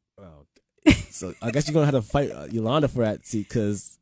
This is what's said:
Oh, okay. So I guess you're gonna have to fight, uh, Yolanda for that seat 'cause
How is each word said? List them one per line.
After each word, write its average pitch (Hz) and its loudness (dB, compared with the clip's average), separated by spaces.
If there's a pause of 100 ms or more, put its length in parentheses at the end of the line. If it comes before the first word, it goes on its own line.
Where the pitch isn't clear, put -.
(180)
Oh, 80 -20 (400)
okay. - 8 (180)
So 92 -8
I 117 -2
guess 143 0
you're 151 -4
gonna 156 4
have 143 2
to 123 2
fight, 139 0
uh, 73 -12
Yolanda 117 2
for 127 -2
that 107 -2
seat 107 -6
'cause 104 -2